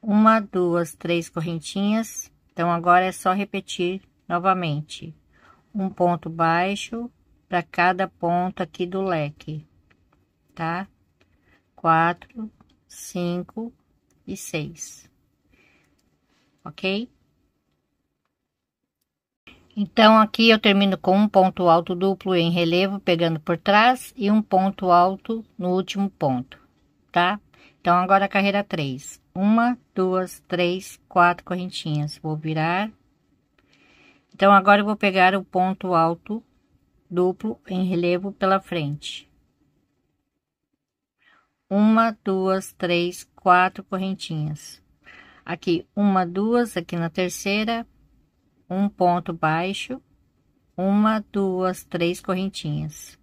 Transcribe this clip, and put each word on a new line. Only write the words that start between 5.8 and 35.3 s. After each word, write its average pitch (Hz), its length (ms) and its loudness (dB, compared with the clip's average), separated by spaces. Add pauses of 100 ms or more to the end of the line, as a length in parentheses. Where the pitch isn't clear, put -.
ponto 175 400 -2
baixo 180 800 -2 (380)
pra 175 160 -2
cada 180 460 0
ponto 175 520 -4
aqui 180 240 -6
do 185 160 -6
leque, 156 640 -6 (880)
tá? 170 320 -6 (880)
Quatro, 170 760 0 (340)
cinco 180 880 -8 (540)
e 190 80 -10
seis. - 760 -12 (1500)
Ok? 196 460 -6 (2750)
Então, 214 440 6
aqui 226 300 4
eu 220 100 6
termino 196 400 2
com 190 180 2
um 214 100 4
ponto 185 400 2
alto 170 280 4
duplo 185 400 -2
em 170 160 2
relevo, 175 480 0
pegando 165 400 0
por 170 180 -4
trás, 220 580 2
e 202 140 -2
um 214 100 4
ponto 190 520 0
alto 190 520 2 (140)
no 180 120 -4
último 190 420 -2
ponto, 131 480 -4 (520)
tá? 185 280 0 (400)
Então, 175 180 0
agora 196 280 2
a 196 40 -4
carreira 202 340 0
três. 147 560 -8 (140)
Uma, 233 460 2 (160)
duas, 185 460 -2
três, 180 680 -4
quatro 175 380 2
correntinhas. 160 760 -6
Vou 156 160 -6
virar. 160 560 -4 (1400)
Então, 196 200 4
agora 202 300 6
eu 202 40 -2
vou 214 100 -2
pegar 185 380 4